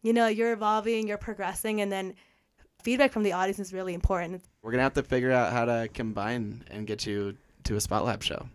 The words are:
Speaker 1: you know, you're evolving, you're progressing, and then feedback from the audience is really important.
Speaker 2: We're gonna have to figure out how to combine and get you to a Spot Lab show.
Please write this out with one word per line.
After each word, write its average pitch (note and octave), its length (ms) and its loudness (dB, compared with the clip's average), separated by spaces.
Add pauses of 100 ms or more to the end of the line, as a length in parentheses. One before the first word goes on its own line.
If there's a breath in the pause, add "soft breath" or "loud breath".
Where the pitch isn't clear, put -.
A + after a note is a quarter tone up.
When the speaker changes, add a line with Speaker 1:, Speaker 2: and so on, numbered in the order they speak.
Speaker 1:
you A3 100 4
know, A#3 140 6
you're A3+ 260 2
evolving, G#3+ 540 0
you're G#3 120 -4
progressing, G#3 640 -4
and G3+ 100 0
then F#3+ 220 -4 (680 soft breath)
feedback C4 300 4
from A3 100 0
the G3+ 100 0
audience F#3 280 0
is F#3 120 -8
really F#3 220 -4
important. F3+ 480 -2 (200)
Speaker 2:
We're A2+ 100 -6
gonna B2 100 4
have C3+ 120 2
to C#3 80 0
figure B2+ 280 2
out A#2+ 220 4
how A#2+ 140 2
to A#2 280 0
combine A2 760 -4
and G#2+ 160 -8
get G#2 200 -4
you G2+ 300 -2 (280)
to G#2+ 120 0
a G#2 40 2
Spot G#2 240 0
Lab A2+ 180 -2
show. - 320 -4